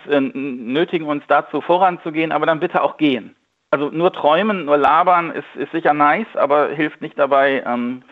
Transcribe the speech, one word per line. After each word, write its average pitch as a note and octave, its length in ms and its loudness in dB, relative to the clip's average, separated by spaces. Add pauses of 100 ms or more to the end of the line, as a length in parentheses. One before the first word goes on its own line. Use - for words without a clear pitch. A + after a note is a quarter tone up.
äh, D3 80 2
n-, C3 560 -4
nötigen D#3+ 340 -2
uns D3 200 -6
dazu, D3 360 0
voranzugehen, E3+ 680 0
aber D3+ 140 -2
dann D#3 140 0
bitte E3+ 220 -2
auch C#3+ 140 -2
gehen. B2+ 380 0 (360)
Also C#3+ 200 -2
nur E3+ 220 0
träumen, F3+ 540 0
nur D3 100 2
labern E3 560 2
ist, - 120 -8 (120)
ist - 160 -8
sicher D#3+ 200 2
nice, D3+ 420 2
aber C#3+ 340 2
hilft D3+ 320 -4
nicht - 180 -10
dabei, C#3 480 2
ähm, A#2+ 460 -4